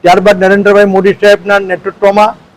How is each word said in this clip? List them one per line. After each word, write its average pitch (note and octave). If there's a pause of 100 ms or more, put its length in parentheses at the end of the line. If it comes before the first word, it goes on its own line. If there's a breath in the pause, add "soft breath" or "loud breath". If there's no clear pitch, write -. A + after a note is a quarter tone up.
ત્યારબાદ F#3
નરેન્દ્રભાઈ G3+
મોદી F#3+
સાહેબના G3+
નેતૃત્વમાં G3 (200)